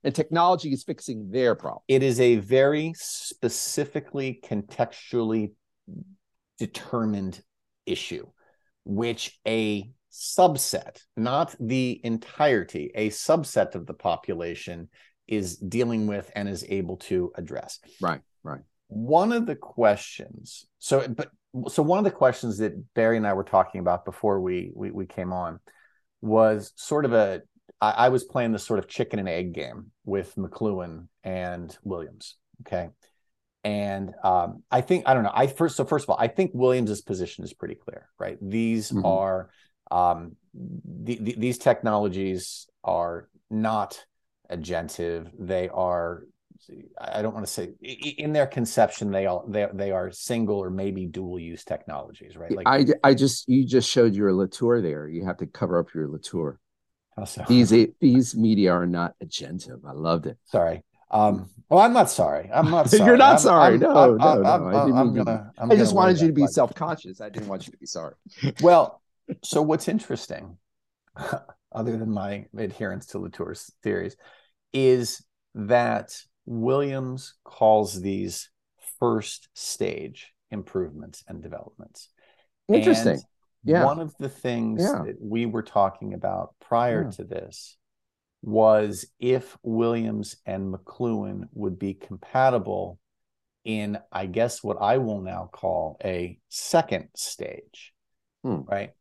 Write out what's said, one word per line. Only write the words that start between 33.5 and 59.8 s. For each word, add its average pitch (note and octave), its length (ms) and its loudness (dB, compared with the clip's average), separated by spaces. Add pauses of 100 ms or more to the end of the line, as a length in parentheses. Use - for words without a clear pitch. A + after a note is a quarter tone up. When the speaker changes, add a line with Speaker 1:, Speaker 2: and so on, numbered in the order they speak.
Speaker 2:
And, G2+ 500 -6 (100)
um, F2+ 480 0
I B2+ 100 2
think, F3 260 0
I C3 60 4
don't A#2+ 100 2
know, G2+ 100 -2
I B2+ 120 2
first, C#3+ 300 -2
so C3 100 -2
first D3 200 -2
of - 40 -10
all, - 100 2
I - 80 2
think - 280 0
Williams's B2 460 0
position F#2 420 -8
is - 100 -14
pretty - 220 -12
clear, - 420 -20
right? F#2 240 -10
These A2 500 -2
Speaker 1:
Mm-hmm. G2 140 -2
Speaker 2:
are, F#2+ 440 0 (420)
um, E2+ 440 0 (200)
the, - 640 -10
the, A2 160 -4
these A#2+ 220 -2
technologies G2 1080 -2 (160)
are E2+ 460 -4 (220)
not G#2+ 520 -4 (480)
agentive. E2+ 840 -8
They F#2 320 -4
are, F2 540 -4 (760)
I - 220 -8
don't A2 120 -4
wanna G#2 140 -10
say, F2 220 -8 (140)
i-, B2+ 220 -14
i-, D3 120 -8
in D3+ 160 -4
their C#3+ 140 2
conception, A2+ 640 0
they F#2+ 140 -2
all, F2+ 220 -2
they, G2+ 260 -2
they G2 180 -4
are F#2 200 -4
single A2 460 -4
or F#2 120 -6
maybe F#2+ 360 -6
dual F2+ 340 -10
use E2+ 240 -14
technologies, - 760 -12
right? E2 140 -10
Like - 160 -2
Speaker 1:
I, C3+ 180 6 (180)
I C#3 100 8
just, C3 360 2
you C3 160 6
just A#2+ 240 2
showed A#2 260 4
your G2+ 180 2
Latour A2+ 480 0
there. D2+ 260 -4
You E2+ 180 -8
have F2 120 -6
to D#2+ 100 -8
cover F2 320 -2
up E2 140 -4
your D#2 140 -4
Latour. D#2 520 -8 (560)
Speaker 2:
How G2+ 100 -10
so? - 220 -14
Speaker 1:
These, A#2+ 260 8 (260)
these B2+ 360 6
media G#2+ 360 4
are F2 160 2
not F2 340 -2
agentive. - 680 -12